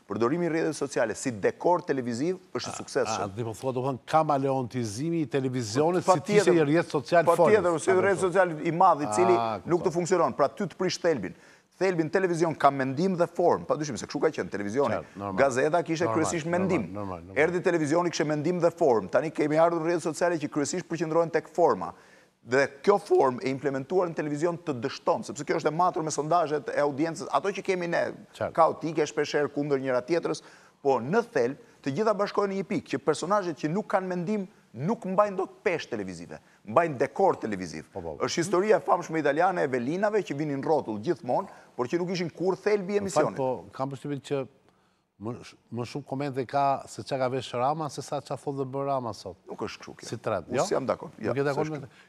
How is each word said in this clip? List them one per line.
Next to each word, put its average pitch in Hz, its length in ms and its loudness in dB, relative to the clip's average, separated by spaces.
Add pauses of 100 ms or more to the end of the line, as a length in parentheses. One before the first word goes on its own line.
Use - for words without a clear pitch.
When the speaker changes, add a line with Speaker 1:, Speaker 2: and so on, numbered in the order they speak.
Speaker 1:
Përdorimi 170 380 2
i - 20 0
rrjeteve 160 260 0
sociale 123 400 -2
si - 160 -6
dekor 120 560 0
televiziv 135 520 -2 (140)
është 123 140 -6
i 98 60 -8
Speaker 2:
A, - 80 -10
Speaker 1:
suksesshëm. 110 420 -2
Speaker 2:
a, 101 60 -4
ti 107 160 -6
po 113 100 -6
thua, 131 180 -4
do 127 80 -2
të 127 60 -2
thonë, 135 200 -4
kamaleontizimi 135 1160 0
i 139 40 -4
televizionit 131 760 0
si - 80 2
Speaker 1:
Patjetër, 180 160 4
Speaker 2:
ti 208 140 6
se 180 140 6
i 160 100 6
rrjet 156 260 2
social 160 340 4
Speaker 1:
patjetër, 170 380 6
Speaker 2:
formë. 165 180 2
Speaker 1:
si 180 100 0
i 185 100 6
rrjet 190 180 4
social 180 320 4 (160)
i 165 60 0
madh, 170 300 6
i - 120 -4
cili - 220 6
Speaker 2:
A, 110 280 0
Speaker 1:
nuk 165 160 2
të - 40 -4
Speaker 2:
kuptoj. 175 80 2
Speaker 1:
funksionon. 165 440 2
Pra 139 120 4
ty - 160 -4
të 151 120 -8
prish 185 240 -2
thelbin. 139 340 0 (440)
Thelbi 185 260 0
në 151 60 -6
televizion 175 440 2
ka 143 160 6
mendim 139 460 0
dhe 170 100 2
formë, 117 400 2
padyshim 135 320 -2
se - 80 -10
kështu - 140 -6
ka 160 80 2
qenë 104 220 -4
televizioni. 107 440 -2
Speaker 2:
Qartë, 80 220 -8
normal. 98 200 -6
Speaker 1:
Gazeta 139 460 2
kishte 160 240 -2
Speaker 2:
Normal, 156 180 0
Speaker 1:
kryesisht 160 220 -2
Speaker 2:
normal, 175 140 0
Speaker 1:
mendim. 151 320 -2
Speaker 2:
normal, 98 280 -8
normal. 95 160 -10
Speaker 1:
Erdhi 170 260 2
televizioni, 170 480 2
kishte 160 140 -2
mendim 151 360 -2
dhe 165 100 4
formë. 117 400 2
Tani 156 200 2
kemi 151 280 0
ardhur 170 220 4
në 156 40 -6
rrjetet 170 180 0
sociale 175 360 -2
që 143 100 -4
kryesisht 156 400 -4
përqendrohen 165 420 0
tek 156 180 0
forma. 107 440 2 (560)
Dhe 131 200 4 (120)
kjo 202 180 4
formë 135 460 2
e 131 60 0
implementuar 135 580 -2
në 160 60 -8
televizion 156 420 -2
të 131 240 -6
dështon, 165 460 -2
sepse 143 180 -10
kjo 170 120 -2
është 160 100 0
e 151 100 2
matur 175 260 2
me 156 80 -4
sondazhet 151 580 0
e - 120 -2
audiencës, 147 520 -2
ato 160 160 0
që 196 140 -6
kemi 180 260 -2
ne, 135 240 0 (200)
Speaker 2:
Qartë. 101 220 -6
Speaker 1:
kaotike, 151 500 2
shpesh 147 300 -4
herë 147 180 2
kundër 143 300 0
njëra 127 240 0
tjetrës, 165 360 -2 (380)
po 131 200 2
në 190 260 0
thelb 131 300 0 (260)
të 139 100 -2
gjitha 214 220 2
bashkohen 202 380 0
në 196 100 -4
një - 20 -2
pikë, 170 220 -4
që 135 180 -2
personazhet 175 540 0
që 160 100 -2
nuk 185 200 -2
kanë 190 180 0
mendim 180 400 -2 (260)
nuk 139 320 -4
mbajnë 190 320 2
dot 370 140 -4 (140)
peshë 175 260 -2
televizive, 85 480 -8 (300)
mbajnë 151 300 2
dekor 143 420 0
televiziv. 90 520 -6
Speaker 2:
Po, 98 80 -12
po. 80 200 -10
Speaker 1:
Është 127 160 -2
historia 180 400 2
e 156 40 2
famshme 160 380 0
italiane 165 460 2
e - 20 -2
velinave 175 560 0
që 147 140 -6
vinin 143 260 -4
rrotull 123 400 0
gjithmonë, 160 460 -4 (260)
por 123 140 -2
që 170 100 -2
nuk 175 120 -2
ishin 175 200 -4
kur 185 240 -2
thelbi 208 400 -2
i 202 60 2
Speaker 2:
Në 196 100 -6
fakt, 147 160 2
Speaker 1:
emisionit. 101 100 -4
Speaker 2:
po, 127 360 -2
kam 135 180 -6
përshtypjen 139 320 -8
që 135 240 -4 (760)
më 107 200 -8
sh-, - 160 -20 (160)
më 120 160 -6
shumë 143 160 -10
komente 135 400 -6
ka 139 420 0
se - 160 -14
qa - 160 -6
ka 131 100 0
vesh 127 260 -4
Rama, 147 340 -2
se 135 140 -10
sa 147 180 -6
qa 143 160 -8
thot 143 220 -6
dhe 135 100 -2
bë 139 180 -6
Rama 123 280 -2
sot. 92 220 -14 (120)
Speaker 1:
Nuk - 160 -10
është - 160 -8
kështu - 160 -16
kjo. - 120 -16
Speaker 2:
Si 120 100 -8
trend, 98 320 -2
Speaker 1:
Unë 110 80 0
Speaker 2:
jo? 156 60 4
Speaker 1:
si 202 100 -2
jam 135 120 0
dakord. 113 300 -4
Jo, 101 160 -4
Speaker 2:
Nuk 123 40 -2
je 139 80 0
dakord 147 220 0
Speaker 1:
s'është 156 60 -8
Speaker 2:
me 135 140 -10
Speaker 1:
kështu. - 220 -20